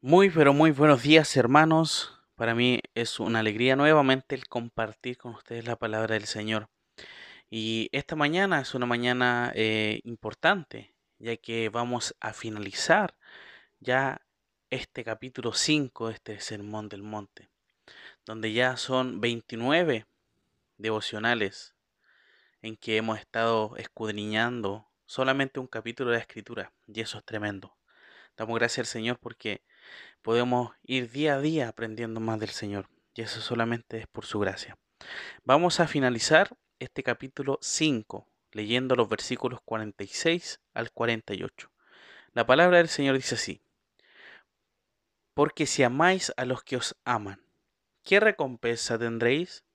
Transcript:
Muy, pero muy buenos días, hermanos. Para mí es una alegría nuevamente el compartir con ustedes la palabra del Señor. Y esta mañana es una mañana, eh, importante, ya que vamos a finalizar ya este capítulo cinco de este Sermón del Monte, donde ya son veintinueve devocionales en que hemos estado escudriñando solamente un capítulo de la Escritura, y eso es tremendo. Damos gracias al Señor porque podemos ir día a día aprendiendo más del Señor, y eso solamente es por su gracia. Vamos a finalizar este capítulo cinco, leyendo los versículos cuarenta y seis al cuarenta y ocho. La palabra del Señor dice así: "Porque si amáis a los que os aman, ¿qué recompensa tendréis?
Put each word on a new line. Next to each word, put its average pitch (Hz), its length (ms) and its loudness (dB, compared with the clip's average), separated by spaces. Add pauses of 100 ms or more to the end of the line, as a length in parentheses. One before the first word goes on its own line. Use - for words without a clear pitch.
Muy, 180 300 8
pero 151 220 6
muy 156 180 8
buenos 139 320 6
días, 151 340 6
hermanos. 156 800 4 (160)
Para 113 200 -2
mí 123 260 2 (140)
es 117 260 -4
una 113 200 0
alegría 113 360 2
nuevamente 143 580 4
el 127 140 -12
compartir 117 680 -6
con 120 180 -14
ustedes 117 300 -12
la 117 120 -6
palabra 110 380 -2
del 104 120 -2
Señor. 107 420 -6 (800)
Y 113 440 -4
esta 143 240 -6
mañana 160 440 2
es - 140 -8
una 123 120 -2
mañana, 120 680 0
eh, 110 500 0
importante, 117 920 -4 (240)
ya 113 180 -6
que 113 320 -4
vamos 120 520 -4
a 110 120 -6
finalizar 110 840 -2 (640)
ya 131 440 -2 (480)
este 127 340 -10
capítulo 117 480 -8
cinco 139 560 0
de 110 60 -8
este 104 260 -14
Sermón 107 480 -10
del 101 140 -14
Monte, 107 480 -14 (760)
donde 110 280 -6
ya 127 240 2
son 127 440 -2
veintinueve 120 880 0 (720)
devocionales 107 960 -4 (880)
en 113 140 -12
que 110 200 -2
hemos 110 220 0
estado 113 580 0
escudriñando 107 1120 -4 (160)
solamente 131 560 -2
un 127 60 -10
capítulo 117 440 -6
de 117 60 2
la 117 60 -2
Escritura, 110 500 -14 (140)
y 110 160 -8
eso 110 160 -8
es - 60 -18
tremendo. 104 520 -8 (600)
Damos 113 220 -4
gracias 117 280 -2
al - 40 -10
Señor 120 280 -4
porque 113 440 -10 (600)
podemos 123 520 0 (100)
ir 123 260 -4
día 147 240 0
a 135 60 -2
día 151 280 0
aprendiendo 113 500 -8
más 113 220 -2
del 107 80 -6
Señor, 101 400 -8 (260)
y 117 60 -10
eso 113 220 -8
solamente 117 560 -4
es 110 80 -14
por - 180 -14
su - 140 -6
gracia. 98 400 -4 (680)
Vamos 165 360 4
a 170 60 6
finalizar 139 680 2 (220)
este - 240 -10
capítulo 135 580 -4
cinco, 123 680 -2 (260)
leyendo 120 440 0
los 117 120 2
versículos 117 560 -6
cuarenta 107 380 -8
y 101 60 -12
seis - 520 -2 (120)
al 117 200 -8
cuarenta 113 420 -2
y 85 80 -6
ocho. - 280 -12 (640)
La 117 140 0
palabra 175 320 8
del 165 100 6
Señor 139 280 0
dice 131 180 -2
así: - 260 -8 (1700)
"Porque 147 320 0
si - 160 0
amáis 160 540 2
a 131 80 -4
los 123 180 -4
que - 140 -6
os - 280 -6
aman, 104 400 -4 (580)
¿qué 190 160 6
recompensa 127 800 0
tendréis? 117 680 0 (100)